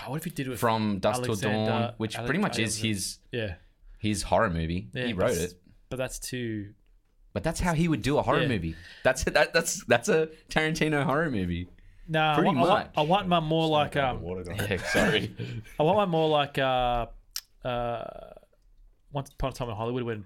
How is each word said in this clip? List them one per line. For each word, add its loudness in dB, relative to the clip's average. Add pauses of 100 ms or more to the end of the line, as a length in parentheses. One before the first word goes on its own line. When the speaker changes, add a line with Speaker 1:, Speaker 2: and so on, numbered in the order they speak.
Speaker 1:
Oh, -8
what -4
if -8
he -6
did -6
it -6
with -6
Speaker 2:
From 2
Dusk 2
Till -2
Speaker 1:
Alexander 0
Speaker 2:
Dawn, 0
which -4
Speaker 1:
Ale-, -6
Speaker 2:
pretty 0
much -2
is 0
Speaker 1:
Alexander 2
Speaker 2:
his, -4 (140)
Speaker 1:
Yeah. -4 (440)
Speaker 2:
his -2
horror 4
movie. -2
Speaker 1:
Yeah, -4
Speaker 2:
He -4
wrote 2
Speaker 1:
that's, -2
Speaker 2:
it. -20 (300)
Speaker 1:
but -8
that's -6
too -8 (600)
Speaker 2:
But -4
that's -2
how 2
he 2
would 0
do 2
a 4
horror 2
Speaker 1:
Yeah. 0
Speaker 2:
movie. -2 (280)
That's, 2
that, 2
that's, 0
that's 2
a 2 (220)
Tarantino 2
horror 0
movie. -2 (400)
Speaker 1:
No, 0 (100)
I 2
Speaker 2:
Pretty 4
Speaker 1:
want, 4
I 4
want, 6
Speaker 2:
much. 2
Speaker 1:
I 4
want 2
one 4
more 2
Speaker 3:
Just 2
Speaker 1:
like, 2
Speaker 3:
gonna 0
grab -2
Speaker 1:
um, -8
Speaker 3:
the -10
water, -6
guys. -4
Speaker 2:
<laughs> -
Yeah, -2
sorry. 2 (340)
Speaker 1:
<laughs> -4
I 4
want 4
one 2
more 2
like, 2
uh, 2 (580)
uh, -4 (1080)
Once -6
Upon -2
a -6
Time -6
in -6
Hollywood -2
when -6